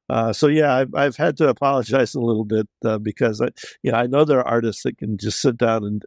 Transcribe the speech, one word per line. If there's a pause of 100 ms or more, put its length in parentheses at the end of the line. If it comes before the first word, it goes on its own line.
(100)
Uh,
so
yeah,
I've,
I've
had
to
apologize
a
little
bit, (180)
uh,
because
I, (340)
you
know,
I
know
there
are
artists
that
can
just
sit
down
and,